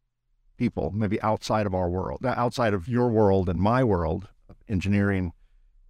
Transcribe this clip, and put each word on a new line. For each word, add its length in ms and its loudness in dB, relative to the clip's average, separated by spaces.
people, 360 -2
maybe 300 -2
outside 440 -2
of 80 -4
our 140 0
world, 360 -4
uh, 120 -2
outside 380 0
of 140 -6
your 200 2
world 400 4
and 120 -2
my 220 2
world, 460 0
engineering, 640 0